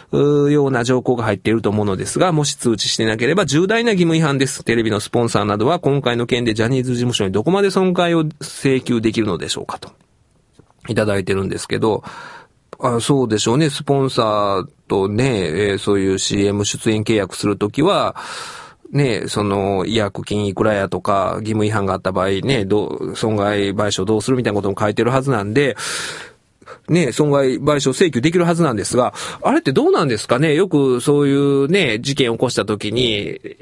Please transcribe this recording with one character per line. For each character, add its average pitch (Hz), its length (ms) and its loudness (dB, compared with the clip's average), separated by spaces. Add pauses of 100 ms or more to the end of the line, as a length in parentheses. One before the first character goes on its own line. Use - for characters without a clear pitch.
(100)
う 143 360 4
ー - 20 2
よ 147 180 4
う 135 40 0
な 120 120 0
条 127 180 2
項 127 140 0
が 117 80 -2
入 107 140 0
っ - 20 -
て - 100 -2
い 107 40 4
る 113 100 0
と 107 80 0
思 104 100 2
う 104 60 0
の 95 100 0
で 95 80 -6
す - 140 -2
が、 180 120 2
も 151 140 0
し 143 80 -4
通 117 240 0
知 - 120 -4
し - 80 -2
て 113 80 0
な 110 120 0
け 120 80 -2
れ - 80 2
ば 190 140 0
重 147 180 2
大 226 180 0
な 233 100 2
義 180 80 2
務 165 140 2
違 160 60 2
反 143 160 2
で 135 80 0
す。 - 180 -6
テ 117 120 2
レ 117 80 2
ビ 110 80 0
の 101 80 0
ス - 100 -8
ポ 120 140 0
ン 113 60 0
サ 107 100 0
ー 101 40 2
な 104 140 0
ど 107 80 0
は 160 140 2
今 139 240 0
回 120 140 0
の 120 100 -2
件 123 160 0
で 117 100 0
ジ 110 100 0
ャ 110 40 2
ニ 131 140 0
ー - 20 -2
ズ 127 80 -2
事 120 80 -2
務 120 160 0
所 104 100 0
に 95 60 -2
ど 101 120 0
こ 156 60 -2
ま 196 140 2
で 196 80 2
損 185 220 2
害 175 200 2
を 165 120 2 (160)
請 - 380 0
求 120 220 0
で 113 100 2
き 110 80 0
る 107 60 2
の 90 140 -2
で 76 100 -6
し - 80 -6
ょ - 40 -6
う - 40 -10
か - 140 -10
と - 100 -18 (1000)
い 117 60 -2
た 107 140 2
だ 101 100 0
い 95 80 -2
て 98 80 -2
る 95 100 0
ん 95 60 -4
で 92 80 -4
す - 100 -10
け 107 120 -4
ど、 107 240 0 (760)
あ、 120 220 0
そ 139 220 2
う 120 40 0
で 107 120 0
し - 80 -2
ょ 117 80 4
う - 20 2
ね。 156 140 2
ス 151 120 -8
ポ 139 200 2
ン 131 80 0
サ 123 100 0 (420)
ー 87 40 -12 (200)
と 98 220 2
ね、 104 600 0
え - 20 0
ー、 95 60 0
そ 104 140 0
う 101 60 2
い 95 140 2
う 95 60 0
シ - 160 -4
ー 101 140 2
エ - 40 0
ム 101 100 0
出 - 280 -2
演 107 120 0
契 113 120 0
約 98 200 -2
す - 120 -4
る 101 100 0
と 104 140 -2
き - 100 -2
は、 151 340 0 (760)
ね、 135 360 0
そ 104 160 -4
の、 98 440 0
違 104 80 -2
約 104 280 -2
金 104 220 -2
い 101 80 -4
く 113 100 0
ら 107 120 2
や 98 120 -2
と 90 140 -6
か、 92 380 0
義 107 80 -8
務 107 180 0
違 107 60 0
反 101 160 -2
が 95 80 0
あ - 20 -2
っ 92 40 -14
た 92 100 -2
場 92 140 0
合 - 20 0 (160)
ね、 117 220 0
ど 101 200 0
う、 - 300 -6
損 110 200 -2
害 101 360 0
賠 104 160 -2
償 92 180 -2
ど 110 120 2
う 104 40 -2
す - 80 -4
る 131 80 2
み 123 60 0
た 110 80 0
い - 20 0
な 104 40 -2
こ 101 40 -2
と 98 80 -2
も 98 100 -2
書 107 100 2
い 107 40 0
て 113 100 0
る 113 60 2
は 131 140 0
ず 139 80 -2
な 110 100 0
ん 104 140 -4
で、 139 200 2 (1120)
ね、 156 260 2
損 151 180 2
害 139 240 2
賠 147 220 2
償 139 160 0
請 180 180 2
求 120 100 0
で 156 100 2
き 175 60 2
る 175 80 4
は 175 80 2
ず 170 80 0
な 147 120 2
ん - 20 -2
で 92 100 -2
す - 100 -2
が、 117 200 2 (260)
あ 185 100 2
れ 294 80 4
っ - 40 0
て - 80 0
ど 233 160 2
う 381 40 4
な 392 140 2
ん - 20 0
で 120 120 0
す - 80 -10
か 120 100 2
ね。 151 160 2
よ 180 140 2
く 135 340 2
そ 143 200 2
う 143 60 2
い 139 60 2
う 139 360 2
ね、 156 280 2
事 139 180 -4
件 123 160 2
起 113 60 -2
こ 123 140 0
し - 20 -6
た 110 100 0
時 104 280 -4
に、 110 480 -2 (220)